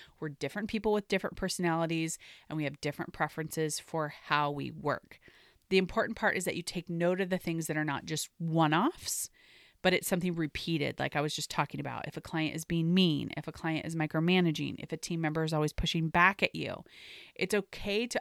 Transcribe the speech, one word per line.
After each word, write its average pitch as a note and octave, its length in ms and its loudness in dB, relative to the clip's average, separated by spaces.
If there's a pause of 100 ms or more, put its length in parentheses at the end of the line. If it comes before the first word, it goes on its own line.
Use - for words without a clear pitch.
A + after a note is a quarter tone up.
(180)
We're D#3 120 -6
different D3 380 -6
people G#3+ 240 0
with G#3 140 0
different - 300 -2
personalities, E3 840 0 (300)
and D#3 80 -6
we D3+ 80 0
have C#3+ 160 -4
different - 320 -4
preferences D#3+ 680 -2
for D#3 360 -4 (100)
how D3 260 2
we C3+ 220 -6
work. - 480 -4 (480)
The F#3+ 100 6
important F#3 380 0
part - 200 2
is F3+ 100 -2
that E3+ 100 -2
you E3 60 -4
take - 260 -8
note F3 320 2
of F#3+ 80 0
the F#3 100 0
things E3 280 -4
that D3+ 100 -2
are D3+ 80 0
not C#3+ 220 -4
just D#3 320 -6
one-offs, E3 920 2 (520)
but F#3 120 4
it's - 140 0
something F3+ 260 2
repeated, D#3 640 -2
like C3+ 160 -2
I D3 60 2
was D3+ 140 0
just - 160 -6
talking - 280 -2
about. C3+ 300 -8
If - 80 -10
a D#3+ 40 -6
client D#3+ 360 -2
is D#3+ 80 -8
being E3 280 0
mean, E3+ 440 4
if D#3 100 -8
a D#3+ 60 -10
client D#3+ 340 -4
is E3 80 -8
micromanaging, D#3+ 840 2
if - 100 -10
a D#3+ 60 -4
team E3 240 -6
member D#3+ 240 2
is D#3+ 80 -2
always D3+ 200 2
pushing E3 360 0
back F3+ 340 6
at - 140 0
you, C3+ 260 -6 (540)
it's - 180 0
okay G#3 540 -2
to - 120 -2